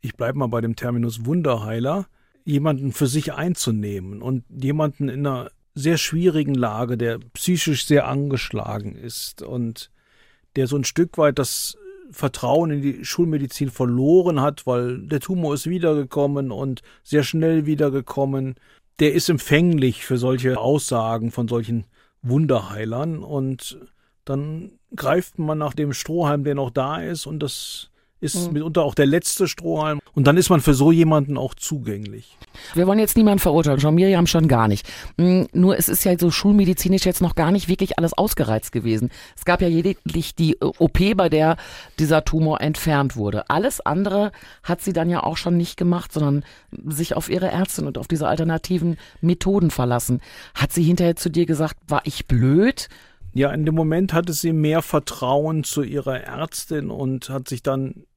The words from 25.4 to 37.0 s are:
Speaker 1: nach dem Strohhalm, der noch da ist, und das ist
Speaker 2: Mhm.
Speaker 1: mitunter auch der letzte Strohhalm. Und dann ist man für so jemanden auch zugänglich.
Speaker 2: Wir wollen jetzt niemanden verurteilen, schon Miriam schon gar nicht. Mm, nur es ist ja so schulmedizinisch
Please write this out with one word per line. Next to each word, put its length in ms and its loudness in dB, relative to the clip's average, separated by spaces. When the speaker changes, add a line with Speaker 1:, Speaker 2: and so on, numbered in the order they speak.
Speaker 1:
nach 160 -4
dem 180 -2
Strohhalm, 500 -2
der 120 -2
noch 160 -4
da 320 -4
ist, 240 -8
und 160 -8
das 480 -10
ist 280 -4
Speaker 2:
Mhm. 80 -4
Speaker 1:
mitunter 280 -2
auch 120 0
der 100 4
letzte 420 2
Strohhalm. 540 -4
Und 120 4
dann 120 6
ist 100 4
man 140 6
für 100 4
so 180 6
jemanden 460 4
auch 160 -4
zugänglich. 840 -10
Speaker 2:
Wir 140 4
wollen 120 4
jetzt 200 2
niemanden 220 6
verurteilen, 380 4
schon 160 4
Miriam 320 6
schon 220 4
gar 200 4
nicht. 200 -2
Mm, 240 4
nur 260 4
es 120 0
ist 120 0
ja 160 2
so 120 4
schulmedizinisch 760 2